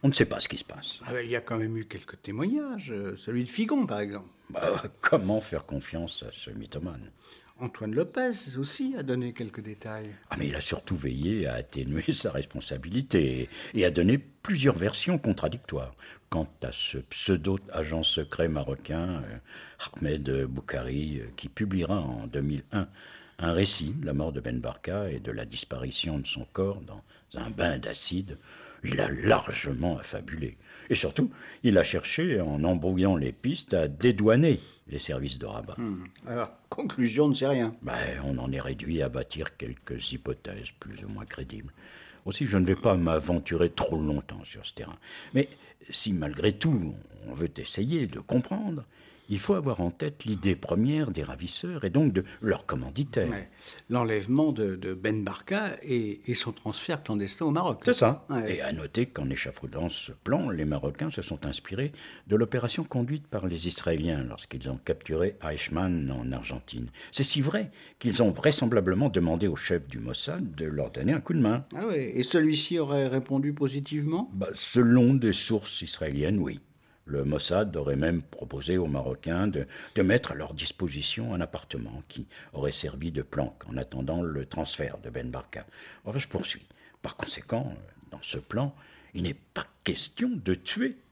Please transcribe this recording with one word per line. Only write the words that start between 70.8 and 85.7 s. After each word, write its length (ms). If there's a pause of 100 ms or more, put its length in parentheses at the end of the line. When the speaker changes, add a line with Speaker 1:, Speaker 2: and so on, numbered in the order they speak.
Speaker 1:
donner 240
un 80
coup 120
de 60
main. 260 (100)
Speaker 2:
Ah 100
ouais. 300
Et 80
celui-ci 560
aurait 260
répondu 480
positivement ? 800
Speaker 1:
Bah, 220
selon 580
des 200
sources 500
israéliennes, 560
oui. 220 (440)
Le 200
Mossad 500
aurait 200
même 260
proposé 560
aux 80
Marocains 600
de, 180 (300)
de 80
mettre 300
à 20
leur 180
disposition 800
un 80
appartement 640
qui 200 (260)
aurait 180
servi 400
de 120
planque 440
en 100
attendant 440
le 240
transfert 540
de 100
Ben 220
Barka. 340 (400)